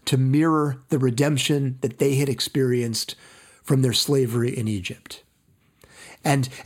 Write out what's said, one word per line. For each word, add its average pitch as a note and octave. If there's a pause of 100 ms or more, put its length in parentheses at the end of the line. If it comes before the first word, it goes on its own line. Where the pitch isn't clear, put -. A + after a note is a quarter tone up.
to C3+
mirror D3
the D3
redemption C3+
that -
they C#3
had C#3
experienced B2 (480)
from C3+
their B2
slavery A#2+
in A2
Egypt. - (1000)
And C#3 (180)